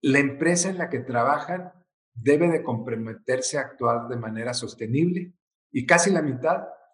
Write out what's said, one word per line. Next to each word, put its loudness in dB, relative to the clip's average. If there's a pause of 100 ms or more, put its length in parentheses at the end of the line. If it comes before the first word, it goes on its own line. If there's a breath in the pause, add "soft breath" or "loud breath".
La 4
empresa 2
en -6
la -4
que -4
trabajan -2 (440)
debe 4
de 0
comprometerse -4
a -2
actuar -2
de -6
manera -6
sostenible -2 (360)
y -2
casi 6
la 2
mitad -2 (300)